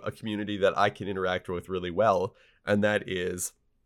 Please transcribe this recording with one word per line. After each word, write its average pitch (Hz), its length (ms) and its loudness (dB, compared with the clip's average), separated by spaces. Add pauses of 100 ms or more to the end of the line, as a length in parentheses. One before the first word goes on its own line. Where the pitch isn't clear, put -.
a 107 80 -6
community 104 460 -6
that 95 180 4
I 104 140 4
can 98 180 -8
interact 92 400 -2
with 87 220 -6
really 90 200 -4
well? 95 440 2 (320)
And 104 180 2
that 104 240 0
is 90 460 -4 (320)